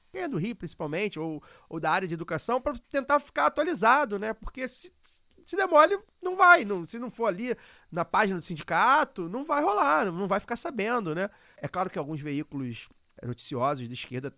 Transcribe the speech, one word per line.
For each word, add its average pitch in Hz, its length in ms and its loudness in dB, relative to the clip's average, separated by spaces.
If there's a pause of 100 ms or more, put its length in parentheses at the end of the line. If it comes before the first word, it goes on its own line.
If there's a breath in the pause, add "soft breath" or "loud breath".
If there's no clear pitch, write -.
(120)
quem 370 100 -8
é 349 60 -4
do 254 100 -4
Rio 214 180 -2
principalmente, 170 640 -6
ou, 156 220 -6 (280 loud breath)
ou 165 100 -8
da 160 100 -2
área 185 180 0
de 160 60 -6
educação, 175 480 -4
pra 294 120 -2 (180)
tentar 277 280 2
ficar 294 280 -2
atualizado, 254 720 2
né? 220 140 -4
Porque - 340 -10
se, - 260 -14 (520)
se - 100 -10
der 381 120 2
mole, 339 300 8 (240)
não 359 140 -4
vai. 349 280 8
Não, 190 220 -4
se 233 140 -12
não 240 100 -8
for 233 160 -4
ali 220 300 -2 (360 loud breath)
na 165 140 -2
página 190 340 2
do 147 60 -10
sindicato, 185 840 0
não 240 160 -8
vai 294 200 0
rolar, 311 480 2
não 180 160 -4
vai 196 120 0
ficar - 180 -8
sabendo, 220 580 -4
né? 190 140 -4 (280 soft breath)
É 143 100 -10
claro 180 220 -4
que - 80 -8
alguns 151 240 -6
veículos 143 680 -8 (360)
noticiosos 127 640 -4
de 123 60 -12
esquerda 143 440 -10